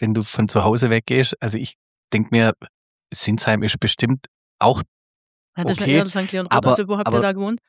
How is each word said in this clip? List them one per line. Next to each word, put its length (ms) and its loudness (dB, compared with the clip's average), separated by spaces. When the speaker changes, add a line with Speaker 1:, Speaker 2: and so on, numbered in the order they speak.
Speaker 1:
wenn 140 0
du 80 0
von 260 0
zu 160 2
Hause 260 2
weggehst, 500 0
also 180 -4
ich 160 -8
denk 180 0
mir, 220 4
Sinsheim 520 -2
ist 160 -2
bestimmt 460 0
auch 220 2
Speaker 2:
Ja, 80 -4
das 80 0
ist 80 -2
ja 60 -2
Speaker 1:
okay, 100 2
Speaker 2:
eher 100 2
Sankt 260 -4
Leon 140 -4
Roth. 60 -2
Speaker 1:
aber, 180 2
Speaker 2:
Also 160 2
wo 120 -2
habt 100 -2
ihr 60 -2
Speaker 1:
aber, 60 2
Speaker 2:
da 120 0
gewohnt? 260 -4